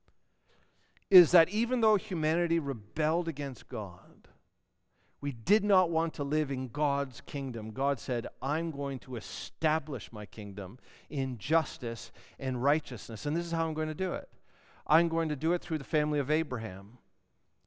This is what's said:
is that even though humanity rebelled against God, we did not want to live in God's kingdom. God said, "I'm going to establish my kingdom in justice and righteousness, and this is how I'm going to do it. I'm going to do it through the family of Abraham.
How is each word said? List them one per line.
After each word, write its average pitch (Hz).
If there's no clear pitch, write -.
is 180
that 165
even 226
though 220
humanity 170
rebelled 151
against 139
God, 107
we 139
did 180
not 185
want 160
to 147
live 143
in 131
God's 139
kingdom. 113
God 135
said, 120
"I'm 160
going 139
to 127
establish 147
my 107
kingdom 101
in 131
justice 120
and 127
righteousness, 131
and 151
this 170
is 170
how 165
I'm 160
going 156
to 156
do 175
it. -
I'm 165
going 165
to 147
do 156
it 175
through 160
the 139
family 151
of 135
Abraham. 113